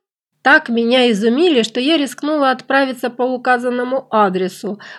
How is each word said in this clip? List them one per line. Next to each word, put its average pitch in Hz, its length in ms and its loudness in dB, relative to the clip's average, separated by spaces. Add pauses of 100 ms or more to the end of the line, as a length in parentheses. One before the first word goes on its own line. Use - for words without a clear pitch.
(460)
так 302 240 4
меня 240 400 2
изумили, 233 540 2
что 220 160 -6
я 302 180 2
рискнула 285 540 -2
отправиться 262 580 -2
по 247 140 -6
указанному 247 880 -2
адресу, 196 680 -2 (200)